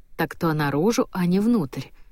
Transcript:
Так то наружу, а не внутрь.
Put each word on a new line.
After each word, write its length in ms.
Так 200
то 180
наружу, 580
а 140
не 140
внутрь. 480